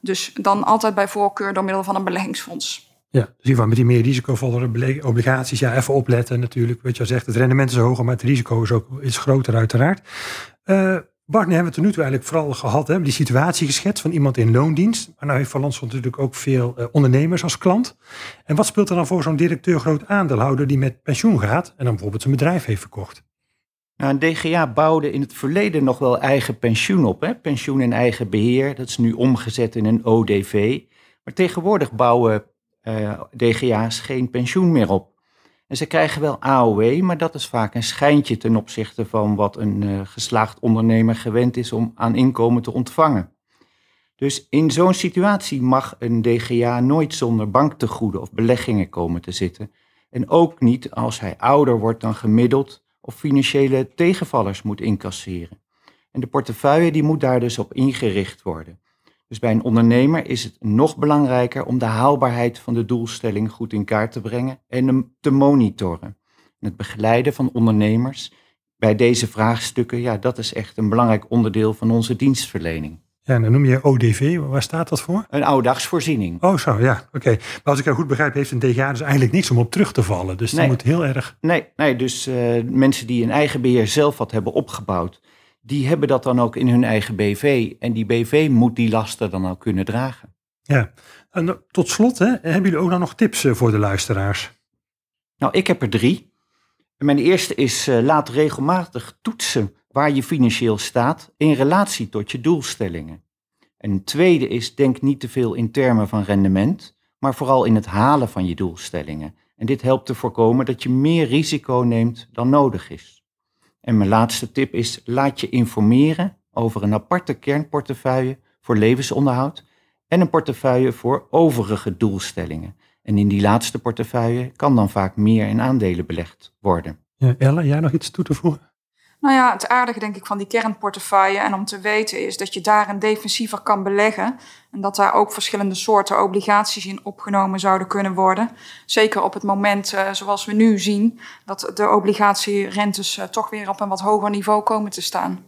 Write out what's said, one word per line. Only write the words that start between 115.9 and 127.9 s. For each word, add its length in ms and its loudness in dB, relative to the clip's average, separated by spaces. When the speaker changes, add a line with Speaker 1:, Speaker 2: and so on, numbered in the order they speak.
Speaker 3:
over 320 -4
een 100 0
aparte 400 -4
kernportefeuille 1080 -4
voor 160 0
levensonderhoud 880 0
en 140 2
een 80 2
portefeuille 640 0
voor 380 -4
overige 680 0
doelstellingen. 800 -4
En 140 0
in 100 4
die 140 2
laatste 380 2
portefeuille 760 -4
kan 200 2
dan 140 4
vaak 260 -4
meer 320 2
in 140 -2
aandelen 440 0
belegd 540 -10
worden. 400 -2
Speaker 2:
Ja, 220 2
Ella, 260 2
jij 160 0
nog 120 0